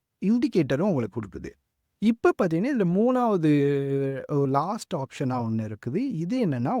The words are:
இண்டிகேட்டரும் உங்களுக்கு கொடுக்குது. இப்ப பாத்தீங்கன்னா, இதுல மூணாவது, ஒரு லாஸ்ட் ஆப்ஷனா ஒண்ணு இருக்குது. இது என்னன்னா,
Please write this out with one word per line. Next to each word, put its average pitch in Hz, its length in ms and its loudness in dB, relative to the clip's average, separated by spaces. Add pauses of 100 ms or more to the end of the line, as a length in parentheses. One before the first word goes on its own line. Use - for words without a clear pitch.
(260)
இண்டிகேட்டரும் 190 540 2
உங்களுக்கு 135 400 0
கொடுக்குது. - 300 -10 (480)
இப்ப 233 340 2 (100)
பாத்தீங்கன்னா, 196 340 0
இதுல 202 80 2
மூணாவது, 208 640 2 (800)
ஒரு 143 220 0
லாஸ்ட் 175 440 -2
ஆப்ஷனா 131 440 -4
ஒண்ணு 110 340 -2
இருக்குது. 120 240 -6
இது 226 500 -2
என்னன்னா, 135 340 -2